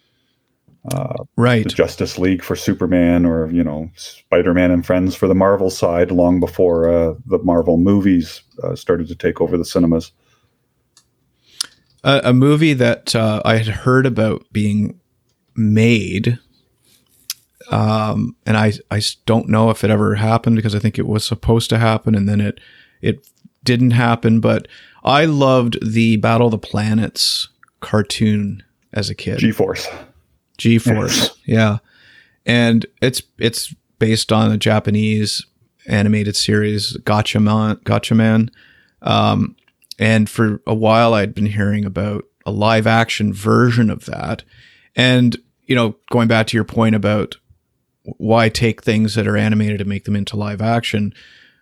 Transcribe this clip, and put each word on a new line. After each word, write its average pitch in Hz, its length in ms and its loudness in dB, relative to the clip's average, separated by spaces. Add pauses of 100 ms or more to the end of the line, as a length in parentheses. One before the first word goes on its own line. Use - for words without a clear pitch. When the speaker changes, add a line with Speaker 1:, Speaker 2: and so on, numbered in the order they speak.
(960)
Speaker 1:
Uh, - 300 -8 (120)
Speaker 2:
Right. 117 280 2
Speaker 1:
the 98 60 -4
Justice - 480 -4
League 90 240 0
for 90 140 -6
Superman, 87 680 0
or, 82 240 -2
you 85 120 0
know, 78 340 -6
Spider-Man 87 720 0
and 87 160 0
Friends 92 280 0
for 98 140 -2
the 92 60 2
Marvel 98 360 2
side, 87 400 0
long 87 300 2
before, 82 480 0
uh, 85 260 0 (120)
the 90 140 -2
Marvel 85 360 2
movies, 92 640 2 (220)
uh, 87 120 -6
started 85 340 -2
to 85 60 -12
take 85 260 -4
over 85 180 0
the 82 80 -4
cinemas. 82 460 0 (1900)
Speaker 2:
A, 139 200 2
a 123 80 4
movie 147 400 4
that, 123 420 0
uh, 110 300 0
I 113 120 4
had 110 100 0
heard 127 400 0
about 110 440 -2
being 104 480 -2 (560)
made, 110 840 2 (1300)
um, 107 640 0 (120)
and 110 100 0
I, 110 160 2 (180)
I 104 80 -2
s-, - 180 -6 (100)
don't 110 220 0
know 110 220 2
if - 140 -2
it 107 60 2
ever 104 240 0
happened, 113 420 0
because 107 180 -2
I 104 40 -2
think 107 200 -2
it 92 100 -4
was 107 160 -2
supposed 117 460 0
to 113 80 2
happen 110 360 0
and 101 140 0
then 104 120 0
it, 101 200 -4 (420)
it - 260 -4 (340)
didn't 123 280 2
happen. 117 500 2
But 110 280 -2 (360)
I 147 220 2
loved 131 580 2
the 113 320 2
Battle 113 300 2
of 113 60 0
the 107 60 -4
Planets - 920 -2 (320)
cartoon 104 840 -2 (300)
as 101 180 -6
a 101 40 -10
kid. - 240 -8
Speaker 1:
G-Force. 95 480 -2 (720)
Speaker 2:
G-Force, 113 640 0
Speaker 1:
Yes. - 260 -4
Speaker 2:
yeah. 107 320 2 (640)
And 117 400 2 (160)
it's, 131 220 -2 (160)
it's - 340 -4 (280)
based 110 320 0
on 110 180 2
a 107 60 0
Japanese 107 920 -2 (400)
animated 104 480 0
series, 104 720 -2
Gatchaman, 107 800 0
Gatchaman. 110 640 2 (520)
Um, 104 540 0 (460)
and 107 280 2
for 107 380 -2
a 110 80 -2
while, 110 400 2
I'd 104 180 -2
been 104 140 -2
hearing 104 380 -2
about 101 400 -6 (200)
a - 60 -6
live 110 380 0
action 113 440 0
version 113 560 2
of - 180 -6
that. - 360 -8 (540)
And, 123 400 4 (300)
you 131 100 0
know, 113 180 0 (160)
going 120 160 2
back 110 220 2
to 117 80 -4
your 107 80 0
point 113 320 0
about 104 400 -2 (640)
why 113 460 0
take 110 340 -2
things 110 320 0
that 104 140 0
are 104 80 0
animated 107 440 0
and 98 80 -6
make 101 180 -8
them 104 100 -2
into 101 200 -6
live 104 240 -8
action, 110 540 -2 (480)